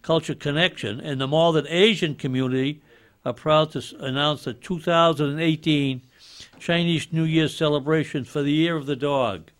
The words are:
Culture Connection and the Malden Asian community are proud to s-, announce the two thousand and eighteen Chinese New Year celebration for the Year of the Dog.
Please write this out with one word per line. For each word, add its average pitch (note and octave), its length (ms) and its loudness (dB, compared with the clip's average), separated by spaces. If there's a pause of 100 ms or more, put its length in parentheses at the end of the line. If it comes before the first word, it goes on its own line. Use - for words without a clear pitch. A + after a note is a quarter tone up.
Culture D#3+ 320 0
Connection C#3+ 640 -4
and C#3+ 200 -8
the C3+ 60 -2
Malden D#3 440 2
Asian F3 460 2
community C3 640 -2 (420)
are B2 80 -4
proud D#3 400 2
to C#3+ 60 -6
s-, - 200 -12
announce C#3+ 460 -4
the C3 80 -6
two - 260 -8
thousand E3 520 2
and D3+ 100 -6
eighteen D3+ 600 0 (560)
Chinese E3+ 520 0
New D#3+ 140 0
Year D#3+ 240 2
celebration D3 760 0
for D3 180 -4
the C#3+ 100 0
Year E3 240 2
of D3 80 -6
the C#3+ 120 -4
Dog. B2 640 -2